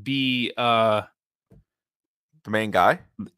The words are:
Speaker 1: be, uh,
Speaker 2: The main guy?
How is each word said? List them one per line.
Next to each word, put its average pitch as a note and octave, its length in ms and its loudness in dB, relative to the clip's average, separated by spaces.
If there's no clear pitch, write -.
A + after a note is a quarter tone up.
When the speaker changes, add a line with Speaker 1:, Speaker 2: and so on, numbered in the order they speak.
Speaker 1:
be, C3 560 -2
uh, A2+ 460 2
Speaker 2:
The G#2+ 80 -12
main G#2+ 200 -2
guy? G2+ 280 4